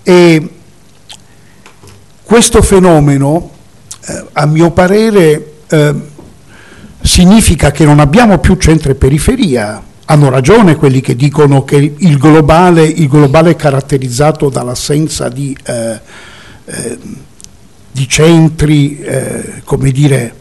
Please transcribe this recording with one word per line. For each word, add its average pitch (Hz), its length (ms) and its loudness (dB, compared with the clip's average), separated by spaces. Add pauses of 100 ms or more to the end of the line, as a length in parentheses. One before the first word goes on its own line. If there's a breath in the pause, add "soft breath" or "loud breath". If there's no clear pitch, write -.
E 175 480 2 (1700 soft breath)
questo 220 400 2
fenomeno, 156 880 0 (540)
eh, - 280 -14
a 151 140 -2
mio 160 240 2
parere, 190 840 0 (140)
eh, 147 260 0 (1040 loud breath)
significa 180 720 2
che 151 160 0
non 147 140 4
abbiamo 185 400 2
più - 160 0
centro 156 340 0
e 135 60 -2
periferia. 135 880 -2 (280)
Hanno 147 180 4
ragione 147 460 2
quelli 131 260 0
che 131 140 -4
dicono 139 480 0
che 147 320 0
il 151 220 2
globale, 160 680 4
il 160 240 0
globale 151 440 2
è - 40 0
caratterizzato 135 960 -4
dall'assenza 127 800 -6
di, 135 260 -10 (100)
eh, 117 340 -8 (680 loud breath)
eh, - 320 -12 (920)
di 131 180 -6
centri, 156 920 0
eh, - 640 -10
come 131 280 -2
dire 131 500 -2